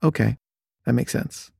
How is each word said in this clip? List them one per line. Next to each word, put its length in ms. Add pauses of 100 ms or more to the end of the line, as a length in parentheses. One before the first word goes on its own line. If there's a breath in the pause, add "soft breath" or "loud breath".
Okay, 340 (480)
that 80
makes 180
sense. 480